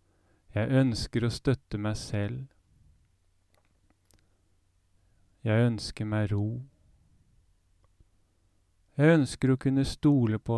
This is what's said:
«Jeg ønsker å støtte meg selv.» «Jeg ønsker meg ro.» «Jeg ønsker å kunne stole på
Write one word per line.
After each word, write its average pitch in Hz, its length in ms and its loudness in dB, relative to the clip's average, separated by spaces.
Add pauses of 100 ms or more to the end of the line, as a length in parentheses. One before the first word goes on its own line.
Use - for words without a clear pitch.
(540)
«Jeg 110 200 -2
ønsker 120 520 0
å 117 40 0
støtte - 480 -4
meg 107 240 -4
selv.» 113 460 -6 (3000)
«Jeg 113 220 2
ønsker 107 420 -6
meg 107 220 -2
ro.» 107 320 -4 (2250)
«Jeg 156 220 6
ønsker 131 340 2
å 131 80 0
kunne 135 240 0
stole 120 560 2
på 117 160 -2